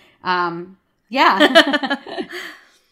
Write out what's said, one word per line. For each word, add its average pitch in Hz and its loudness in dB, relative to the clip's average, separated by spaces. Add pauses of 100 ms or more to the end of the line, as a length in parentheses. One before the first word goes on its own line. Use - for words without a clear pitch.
(240)
um, 175 -4 (320)
yeah. 285 2
<laughs> - -12 (640)